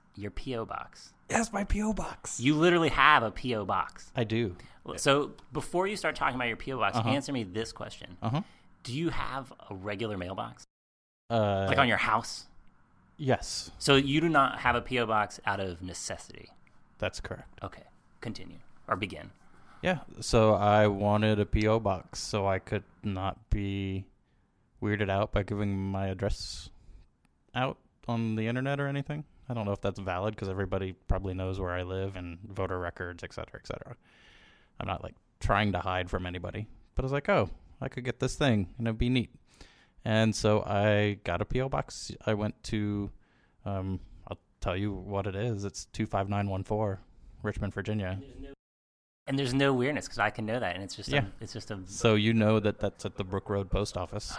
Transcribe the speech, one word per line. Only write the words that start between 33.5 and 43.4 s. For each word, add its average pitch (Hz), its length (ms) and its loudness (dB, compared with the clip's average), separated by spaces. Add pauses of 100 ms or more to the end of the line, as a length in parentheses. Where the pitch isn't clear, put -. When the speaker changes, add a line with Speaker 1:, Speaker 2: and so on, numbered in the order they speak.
Speaker 2:
et - 80 -20
cetera. - 280 -10 (840)
I'm - 80 -8
not, 95 160 -6
like, - 120 -14 (240)
trying 104 340 2
to 90 60 0
hide 90 300 -2
from 92 160 -4
anybody, 95 420 -8 (280)
but 127 80 -2
I - 20 -2
was 131 60 -4
like, 139 180 -2
"Oh, 127 200 4 (320)
I 127 80 -4
could 123 160 -10
get 123 140 -4
this 131 160 0
thing 110 420 4
and 117 100 -2
it'd 113 100 -2
be 120 120 2
neat." 127 240 0 (720)
And 110 300 4
so 107 280 4
I 104 600 4
got 87 180 0
a 107 40 -2
P - 160 0
O 135 80 -2
box. - 420 -6 (140)
I 113 80 2
went 104 320 -2
to, 104 460 -2 (540)